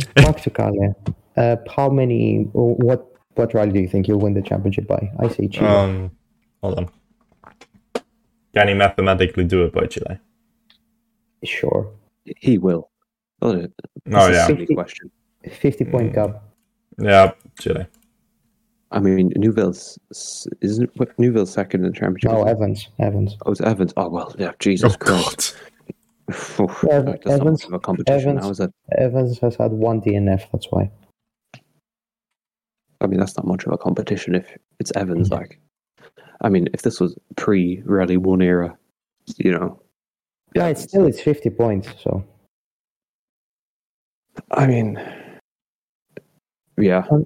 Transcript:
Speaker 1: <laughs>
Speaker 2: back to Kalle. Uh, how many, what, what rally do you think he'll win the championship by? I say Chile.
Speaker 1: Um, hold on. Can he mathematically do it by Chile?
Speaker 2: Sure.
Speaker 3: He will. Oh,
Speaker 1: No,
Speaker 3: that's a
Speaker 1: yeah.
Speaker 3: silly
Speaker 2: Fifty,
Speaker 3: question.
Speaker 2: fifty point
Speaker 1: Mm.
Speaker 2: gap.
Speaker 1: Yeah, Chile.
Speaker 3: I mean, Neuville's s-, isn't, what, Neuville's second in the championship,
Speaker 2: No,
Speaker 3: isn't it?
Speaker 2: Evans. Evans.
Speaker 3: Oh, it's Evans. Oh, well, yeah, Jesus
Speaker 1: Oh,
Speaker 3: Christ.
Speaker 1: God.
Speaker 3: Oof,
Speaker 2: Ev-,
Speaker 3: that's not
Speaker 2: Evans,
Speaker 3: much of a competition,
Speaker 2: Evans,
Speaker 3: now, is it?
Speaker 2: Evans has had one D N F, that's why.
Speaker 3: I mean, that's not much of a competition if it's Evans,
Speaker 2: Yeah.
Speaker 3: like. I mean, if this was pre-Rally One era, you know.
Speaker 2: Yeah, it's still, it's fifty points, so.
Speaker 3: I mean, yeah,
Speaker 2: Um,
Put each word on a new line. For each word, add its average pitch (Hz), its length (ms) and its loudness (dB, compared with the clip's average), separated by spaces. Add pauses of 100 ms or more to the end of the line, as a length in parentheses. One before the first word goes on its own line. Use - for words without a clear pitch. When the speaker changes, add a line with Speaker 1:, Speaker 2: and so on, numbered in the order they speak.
Speaker 1:
<laughs> - 80 -12
Speaker 2:
back - 260 6
to - 80 -4
Kalle. 101 460 0 (420)
Uh, 120 200 2 (180)
how 139 140 2
many, 117 540 2 (100)
what, 120 520 2 (300)
what 117 180 0
rally 104 180 2
do 101 80 2
you 92 80 0
think 95 180 0
he'll 104 140 2
win 104 140 0
the 98 80 0
championship 98 460 -2
by? 101 320 -2
I 117 80 0
say 101 200 -2
Chile. 107 200 0
Speaker 1:
Um, 95 440 0 (520)
hold 92 160 -4
on. 90 100 -6 (1700)
Can 104 140 6
he 98 40 2
mathematically 95 680 2
do 90 220 2
it - 80 -4
by 82 120 2
Chile? - 320 -10 (1300)
Speaker 2:
Sure. - 480 -4 (460)
Speaker 3:
He 120 200 2
will. 87 320 0 (520)
Oh, - 120 0
Speaker 1:
No, 87 140 -4 (400)
Speaker 3:
that's 101 220 6
a - 20 4
Speaker 1:
yeah. 85 160 4
Speaker 3:
silly 147 120 2
Speaker 2:
Fifty, 85 160 -2
Speaker 3:
question. - 360 -10 (400)
Speaker 2:
fifty - 340 -2
point 117 280 -2
Speaker 1:
Mm. - 20 -8
Speaker 2:
gap. 104 280 -2 (540)
Speaker 1:
Yeah, 98 340 8 (280)
Chile. - 260 -4 (1040)
Speaker 3:
I 104 80 -2
mean, 95 360 2
Neuville's 104 640 -2 (120)
s-, - 360 -14 (140)
isn't, 110 340 -2
what, - 240 -6
Neuville's 113 320 2
second 95 320 -2
in 92 80 -2
the - 60 -10
championship, 98 340 -2
Speaker 2:
No, 110 60 2
Speaker 3:
isn't 107 100 2
it? 110 40 2
Speaker 2:
Evans. 104 380 -4 (100)
Evans. 101 460 -2
Speaker 3:
Oh, - 60 0
it's 92 100 -2
Evans. 95 360 -2
Oh, 92 120 -4
well, 85 300 -8
yeah, 92 200 -6
Jesus 101 340 2
Speaker 1:
Oh, - 40 -4
Speaker 3:
Christ. - 580 -2 (720)
Speaker 1:
God. - 60 -8 (340)
Speaker 3:
Oof, - 160 -4
Speaker 2:
Ev-, 143 200 4
Speaker 3:
that's - 200 -6
not 139 160 0
Speaker 2:
Evans, 156 220 2
Speaker 3:
much - 40 -18
of 87 60 -8
a 90 60 -6
competition, 135 500 0
Speaker 2:
Evans, 139 160 -2
Speaker 3:
now, 101 60 -2
is - 100 -6
it? 92 100 -2 (260)
Speaker 2:
Evans 127 420 0
has 120 180 0
had 110 160 0
one 113 260 0
D 101 160 0
N 101 140 2
F, 95 220 0
that's - 200 -6
why. 101 180 0 (2000)
Speaker 3:
I 98 60 0
mean, 95 120 0
that's 98 180 -4
not - 80 -6
much 92 200 -4
of - 80 -2
a - 40 -4
competition 92 560 -4
if 92 140 -4 (320)
it's - 160 -8
Evans, 95 340 -2
Speaker 2:
Yeah. - 80 -2
Speaker 3:
like. - 220 -14 (840)
I 110 80 0
mean, 90 240 2
if - 80 -10
this - 180 -2
was 90 180 -2 (180)
pre-Rally 92 840 0
One 92 240 2
era, 87 340 2 (600)
you 92 140 2
know. 87 300 -4 (760)
Speaker 2:
Yeah, 175 120 2
it's 147 160 -4
still, 190 220 2
it's 135 160 0
fifty 143 280 0
points, 104 400 -2 (120)
so. - 220 -6 (2250)
Speaker 3:
I 139 160 2
mean, 113 300 0 (1800)
yeah, 92 340 2
Speaker 2:
Um, 151 140 2